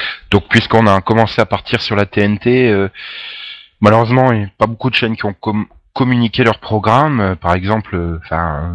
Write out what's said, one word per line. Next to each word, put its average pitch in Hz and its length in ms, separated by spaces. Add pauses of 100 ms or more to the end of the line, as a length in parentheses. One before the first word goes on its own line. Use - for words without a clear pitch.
(300)
Donc, - 180
puisqu'on 110 380
a 98 140
commencé 110 400
à 107 60
partir - 340
sur - 160
la 101 100
T - 140
N 104 180
T, 123 320
euh, 98 180 (920)
malheureusement, 117 520
il 110 80
n'y 101 40
a 95 140
pas 110 80
beaucoup 117 240
de - 40
chaînes 113 220
qui - 80
ont 101 100
com-, 107 320 (280)
communiqué 123 500
leur 113 160
programme. 117 600
Euh, 95 140
par 87 200
exemple, 98 420
euh, 85 280
enfin, 82 500